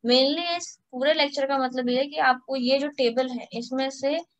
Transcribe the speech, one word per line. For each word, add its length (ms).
Mainly 500
इस 220
पूरे 220
lecture 320
का 120
मतलब 320
ये 80
है 80
कि 100
आपको 400
ये 220
जो 100
table 400
है 240
इसमें 380
से 300